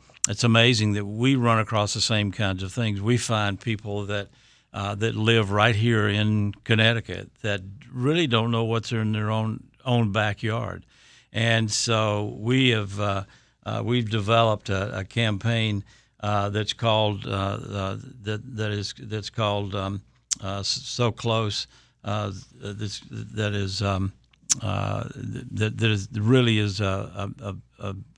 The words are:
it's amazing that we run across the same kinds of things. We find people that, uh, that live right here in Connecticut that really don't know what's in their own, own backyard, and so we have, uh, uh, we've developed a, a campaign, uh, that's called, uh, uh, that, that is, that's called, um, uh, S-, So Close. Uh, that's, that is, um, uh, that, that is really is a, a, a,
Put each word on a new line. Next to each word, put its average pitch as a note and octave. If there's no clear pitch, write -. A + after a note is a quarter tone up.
it's -
amazing A2+
that G#2
we A#2
run A#2
across G#2+
the A2
same G#2
kinds F#2+
of F#2+
things. G#2
We A#2
find G#2
people G#2
that, G2+
uh, G2+
that A2
live G#2+
right G#2
here G#2+
in G#2
Connecticut A2
that G2+
really D3
don't A2+
know A2+
what's A2+
in A2
their G#2+
own, A2
own A#2
backyard, G#2+
and A2+
so G#2+
we B2
have, G2+
uh, G2
uh, A2
we've A#2
developed A2
a, G2
a G2
campaign, A2
uh, G2+
that's G2+
called, G#2+
uh, -
uh, G2
that, G#2+
that G#2+
is, G#2
that's G#2+
called, G2+
um, G2
uh, G2
S-, F#2+
So -
Close. A2+
Uh, G#2
that's, G#2
that A2
is, G2
um, G2
uh, G1+
that, -
that A2
is G2+
really A2+
is G2+
a, G2
a, G2+
a, G2+